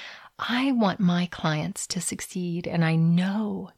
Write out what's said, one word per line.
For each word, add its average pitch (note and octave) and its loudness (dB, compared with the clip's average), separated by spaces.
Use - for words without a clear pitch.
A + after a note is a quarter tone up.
I C4 0
want A3 2
my F3 4
clients D#3+ -4
to F3 -6
succeed, F3 -6
and E3 2
I D#3+ 4
know F#3+ 2